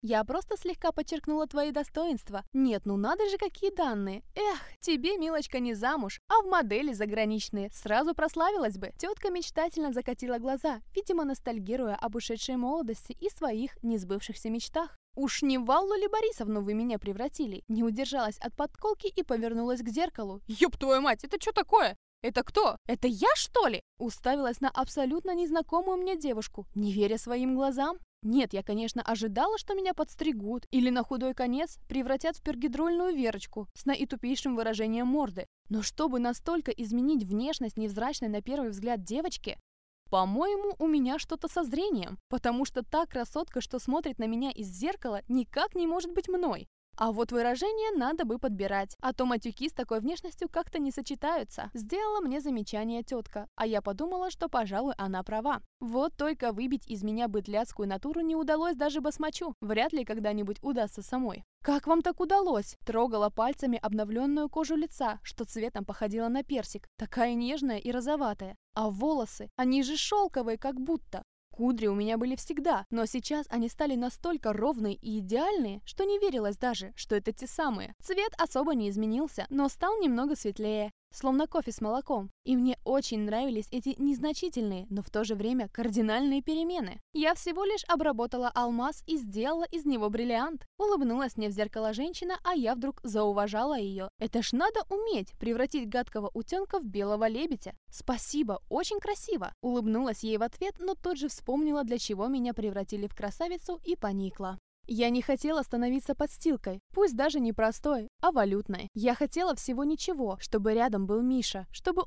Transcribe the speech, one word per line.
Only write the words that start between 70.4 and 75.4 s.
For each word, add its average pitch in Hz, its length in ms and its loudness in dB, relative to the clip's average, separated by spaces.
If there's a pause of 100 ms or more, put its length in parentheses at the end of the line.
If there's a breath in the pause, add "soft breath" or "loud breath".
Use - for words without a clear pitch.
как 269 220 -4
будто. 269 420 -4 (320)
Кудри 233 320 2
у 202 80 2
меня 214 240 2
были 254 160 0
всегда, 285 560 0
но 226 160 0
сейчас 294 420 -2
они 233 200 0
стали 285 260 0
настолько 247 580 -2
ровные 220 440 0
и 214 240 -4
идеальные, 226 640 0